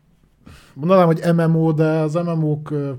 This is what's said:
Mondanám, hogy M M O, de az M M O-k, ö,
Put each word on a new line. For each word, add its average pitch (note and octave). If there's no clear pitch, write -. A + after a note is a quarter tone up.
Mondanám, F3+
hogy E3
M E3
M D#3+
O, D#3+
de D#3
az D#3
M F3
M D#3+
O-k, D3+
ö, C#3+